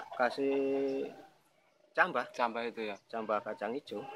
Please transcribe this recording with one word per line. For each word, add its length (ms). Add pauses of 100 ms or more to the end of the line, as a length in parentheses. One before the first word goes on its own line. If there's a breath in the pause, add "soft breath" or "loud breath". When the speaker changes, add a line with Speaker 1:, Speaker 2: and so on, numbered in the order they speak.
(180)
Speaker 1:
kasih 880 (880)
cambah. 380
Speaker 2:
Cambah 320
itu 260
ya? 40 (120)
Speaker 1:
Cambah 320
kacang 320
hijau. 320 (120)